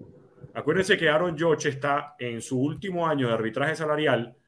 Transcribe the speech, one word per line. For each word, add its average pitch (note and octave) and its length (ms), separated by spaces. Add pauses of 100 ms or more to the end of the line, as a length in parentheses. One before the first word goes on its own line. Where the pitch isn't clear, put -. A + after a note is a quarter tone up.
(540)
Acuérdense F3 440
que E3 120
Aaron E3 260
Judge D3+ 340
está C#3+ 500
en A#2+ 200
su B2+ 220
último E3 460
año C#3 200
de A#2 60
arbitraje A2+ 420
salarial. D3+ 600 (120)